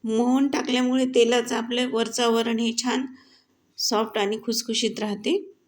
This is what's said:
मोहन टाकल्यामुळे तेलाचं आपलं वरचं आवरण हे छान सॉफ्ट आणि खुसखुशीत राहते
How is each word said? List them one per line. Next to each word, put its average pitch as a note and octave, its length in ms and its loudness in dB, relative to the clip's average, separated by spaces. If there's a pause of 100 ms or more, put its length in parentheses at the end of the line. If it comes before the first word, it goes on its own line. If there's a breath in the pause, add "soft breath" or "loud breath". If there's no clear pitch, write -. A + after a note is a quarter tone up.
मोहन B3 440 2
टाकल्यामुळे B3+ 580 0
तेलाचं A#3+ 500 2
आपलं A#3+ 340 -2
वरचं A3+ 320 -2
आवरण A#3 360 2
हे A3+ 140 0 (100)
छान B3+ 240 -2 (720 loud breath)
सॉफ्ट A3 400 -2
आणि G#3 240 -2
खुसखुशीत A3+ 580 -2
राहते G#3+ 520 -2 (160)